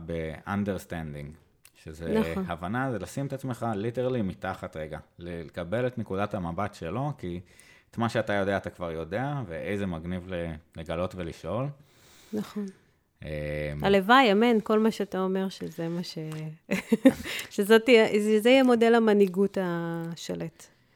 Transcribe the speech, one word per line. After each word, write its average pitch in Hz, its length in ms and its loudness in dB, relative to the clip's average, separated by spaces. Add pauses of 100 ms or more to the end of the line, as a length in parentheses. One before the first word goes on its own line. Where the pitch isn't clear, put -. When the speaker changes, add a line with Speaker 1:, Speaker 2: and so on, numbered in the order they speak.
Speaker 1:
ב-understanding, 82 1300 -6 (420)
שזה 82 460 -6
Speaker 2:
נכון. 190 280 -4
Speaker 1:
הבנה, 104 440 -4
זה 107 60 -4
לשים 135 280 -8
את 135 60 -8
עצמך 127 420 -8
literally 120 480 -2
מתחת 92 540 -6
רגע, 76 220 -8 (200)
ל-, 85 280 -10
לקבל 92 400 -4
את 123 120 -6
נקודת 101 360 -4
המבט 92 400 -4
שלו, 120 440 -6
כי 87 220 -8 (500)
את - 80 -14
מה 113 100 2
שאתה 110 240 -2
יודע 98 240 0
אתה 92 140 -4
כבר 87 200 -8
יודע, 92 440 -4 (120)
ואיזה 90 400 -4
מגניב 87 420 -6
ל-, 85 260 -6 (220)
לגלות 85 380 -4
ולשאול. 90 520 -6 (640)
Speaker 2:
נכון. 208 340 -6 (580)
Speaker 1:
אמ, 76 600 -4
Speaker 2:
הלוואי, 202 480 6
אמן, 226 300 4
כל 214 160 2
מה 220 120 4
שאתה 190 300 -4
אומר, 190 280 -2
שזה 165 400 -8
מה 170 140 -6
ש-, - 160 -10 (520)
<laughs> - 800 2
שזאת 220 340 6
תהיה, 226 220 10 (140)
זה, 214 200 4
זה 233 100 6
יהיה 269 120 8
מודל 233 320 6
המנהיגות 202 640 4
השלט. 170 1080 -6 (300)